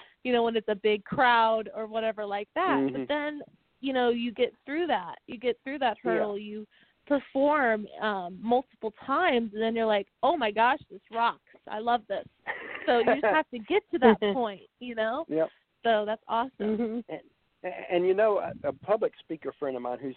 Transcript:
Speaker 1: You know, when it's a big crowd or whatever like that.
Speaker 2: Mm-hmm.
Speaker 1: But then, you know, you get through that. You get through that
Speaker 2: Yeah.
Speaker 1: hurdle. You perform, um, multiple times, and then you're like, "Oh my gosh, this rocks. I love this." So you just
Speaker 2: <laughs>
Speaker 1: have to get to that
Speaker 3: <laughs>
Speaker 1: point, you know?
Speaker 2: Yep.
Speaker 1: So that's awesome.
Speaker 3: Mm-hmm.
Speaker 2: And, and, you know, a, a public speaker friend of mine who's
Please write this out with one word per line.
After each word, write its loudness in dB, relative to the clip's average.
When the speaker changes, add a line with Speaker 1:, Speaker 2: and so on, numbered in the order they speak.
Speaker 1:
You -2
know, 4
when 2
it's -2
a 0
big 0
crowd 4
or -8
whatever -4
like -6
that. 0
Speaker 2:
Mm-hmm. -2
Speaker 1:
But -6
then, -4
you -4
know, 2
you -2
get -2
through -4
that. -4
You -14
get -2
through -8
that 0
Speaker 2:
Yeah. 0
Speaker 1:
hurdle. -2
You -12
perform, 2
um, -4
multiple -2
times, 0
and -4
then 0
you're 0
like, 2
"Oh 2
my 0
gosh, 2
this -18
rocks. -2
I -10
love 0
this." -6
So 4
you 2
just 2
Speaker 2:
<laughs> 4
Speaker 1:
have -4
to -8
get 0
to -2
that 8
Speaker 3:
<laughs> 0
Speaker 1:
point, -4
you -10
know? -2
Speaker 2:
Yep. 0
Speaker 1:
So 4
that's -4
awesome. -2
Speaker 3:
Mm-hmm. -2
Speaker 2:
And, -12
and, 2
you 6
know, 2
a, -8
a -2
public -2
speaker -10
friend -4
of -10
mine -6
who's -8